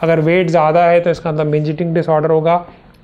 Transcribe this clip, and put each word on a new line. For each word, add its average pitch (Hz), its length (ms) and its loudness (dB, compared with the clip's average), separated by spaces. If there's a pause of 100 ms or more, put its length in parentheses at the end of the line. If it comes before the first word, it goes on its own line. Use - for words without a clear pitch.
अगर 160 180 2
वेट 170 300 0
ज़्यादा 160 360 2
है 170 140 4
तो 170 100 0
इसका 160 220 -4
मतलब 151 160 -4
बिंज 151 220 -2
ईटिंग 165 240 -6
डिसऑर्डर 160 360 0
होगा, 165 360 0 (380)